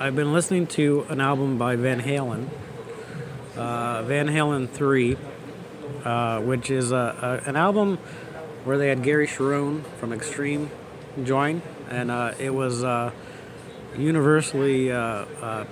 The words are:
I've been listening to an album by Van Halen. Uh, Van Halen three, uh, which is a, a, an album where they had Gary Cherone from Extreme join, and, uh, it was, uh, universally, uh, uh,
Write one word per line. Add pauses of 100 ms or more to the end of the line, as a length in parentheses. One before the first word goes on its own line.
I've
been
listening
to
an
album
by
Van
Halen. (1080)
Uh,
Van
Halen
three, (880)
uh,
which
is
a,
a,
an
album (680)
where
they
had
Gary
Cherone (160)
from
Extreme (540)
join, (260)
and,
uh,
it
was,
uh, (880)
universally,
uh, (180)
uh,